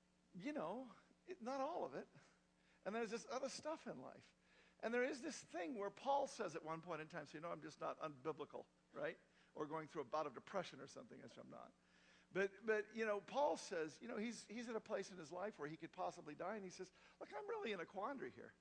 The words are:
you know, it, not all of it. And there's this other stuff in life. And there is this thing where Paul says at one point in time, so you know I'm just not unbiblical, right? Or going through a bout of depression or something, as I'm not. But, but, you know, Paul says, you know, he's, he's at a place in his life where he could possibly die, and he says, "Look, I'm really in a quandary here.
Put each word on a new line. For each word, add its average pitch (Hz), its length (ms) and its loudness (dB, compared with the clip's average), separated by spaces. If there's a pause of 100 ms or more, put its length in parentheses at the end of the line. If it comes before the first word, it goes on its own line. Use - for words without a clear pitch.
(440)
you 285 80 2
know, 240 340 2 (420)
it, 370 120 -4
not 254 200 0
all 302 260 2
of 131 100 -4
it. 233 120 -4 (760)
And 190 100 0
there's 226 160 2
this 226 220 -2
other 262 160 2
stuff - 380 -4
in 165 160 -4
life. - 240 -10 (560)
And 220 100 4
there 247 120 6
is 277 160 2
this 277 160 -2 (180)
thing 320 240 0
where 202 120 2
Paul 269 360 6
says 170 300 -2
at 156 80 -4
one 160 160 0
point 165 200 -2
in 156 60 -4
time, 151 200 -4
so 151 120 -8
you - 20 -4
know 170 120 -2
I'm 160 100 -2
just 156 180 -8
not 156 220 2
unbiblical, 143 640 -2 (260)
right? 156 240 0 (380)
Or 151 120 0
going 156 200 -2
through 147 160 -2
a - 20 0
bout 151 220 2
of 131 80 -2
depression - 480 -2
or 139 60 -10
something, 131 360 -10
as 117 140 -10
I'm 120 120 -12
not. - 200 -10 (680)
But, 196 140 8 (160)
but, 214 180 6 (100)
you 226 120 4
know, 208 200 4
Paul 285 300 6
says, 160 440 0
you - 80 -8
know, 240 100 0
he's, 220 300 0
he's 233 200 -4
at 226 80 0
a 214 40 2
place 202 300 0
in 190 60 -8
his 160 160 -6
life 190 240 -2
where 147 120 -2
he 156 80 -2
could 160 160 -8
possibly 175 420 -2
die, 175 220 0
and 202 80 -4
he 185 60 -4
says, 185 220 -8 (280)
"Look, - 120 -6
I'm 415 160 -2
really 415 240 2
in 185 80 0
a 165 80 -2
quandary 208 460 -2
here. 110 260 -10